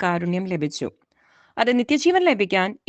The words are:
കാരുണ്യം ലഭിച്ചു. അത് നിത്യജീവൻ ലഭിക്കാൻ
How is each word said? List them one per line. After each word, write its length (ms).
കാരുണ്യം 420
ലഭിച്ചു. 460
അത് 220
നിത്യജീവൻ 420
ലഭിക്കാൻ 560